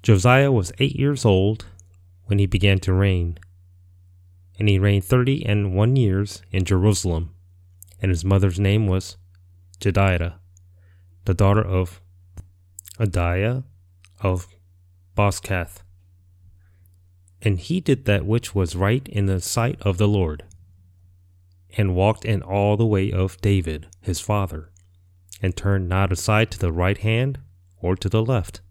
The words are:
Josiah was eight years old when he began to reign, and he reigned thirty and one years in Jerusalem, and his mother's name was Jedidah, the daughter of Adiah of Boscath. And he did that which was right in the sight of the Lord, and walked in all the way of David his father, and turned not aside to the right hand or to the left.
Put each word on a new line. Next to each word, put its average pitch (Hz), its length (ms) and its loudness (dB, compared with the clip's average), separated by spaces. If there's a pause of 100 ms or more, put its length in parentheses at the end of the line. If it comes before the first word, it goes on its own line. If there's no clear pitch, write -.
Josiah 123 480 4
was 110 280 0
eight 139 180 -2
years 139 300 -2
old 101 400 2 (580)
when 101 140 -2
he 101 80 2
began 95 320 2
to 95 160 -2
reign, 90 440 0 (1200)
and 107 80 0
he 98 120 4
reigned 101 260 2
thirty 127 400 0
and 101 320 0
one 113 180 2
years 101 460 0 (100)
in 92 140 0
Jerusalem, 90 680 0 (680)
and 98 80 0
his 85 160 0
mother's 95 340 2
name 101 280 2
was 92 320 -2 (600)
Jedidah, 92 580 0 (920)
the 90 80 0
daughter 101 260 4
of 92 400 -2 (960)
Adiah 98 640 -2 (600)
of 92 260 -2 (680)
Boscath. 95 680 -4 (1600)
And 98 160 0
he 170 200 -4
did 139 280 0
that 98 180 0
which 110 300 -4
was 90 200 -2
right 107 320 0
in 101 200 -2
the 95 120 0
sight 117 440 -2
of 92 160 0
the 104 100 4
Lord, 87 360 0 (1300)
and 95 180 0
walked 101 300 0
in 107 160 -2
all 101 380 0
the 113 80 2
way 95 260 0
of 92 300 -2
David 85 460 0 (120)
his 87 180 -4
father, 95 520 -4 (720)
and 92 120 -2
turned 98 360 -2
not 95 200 2
aside 107 420 0
to - 60 -10
the 87 140 -2
right 90 240 0
hand 123 420 -2 (440)
or 92 140 0
to - 120 -6
the 110 160 2
left. 117 460 -4